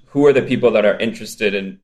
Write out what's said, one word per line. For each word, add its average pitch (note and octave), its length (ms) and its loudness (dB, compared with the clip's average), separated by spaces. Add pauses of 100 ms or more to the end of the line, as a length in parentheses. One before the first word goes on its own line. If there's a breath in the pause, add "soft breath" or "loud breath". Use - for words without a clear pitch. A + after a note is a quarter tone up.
who C#3+ 200 0
are C#3 60 6
the B2+ 100 2
people A#2+ 280 0
that G#2+ 140 2
are G#2 140 2
interested G#2 560 -4
in G2 280 -8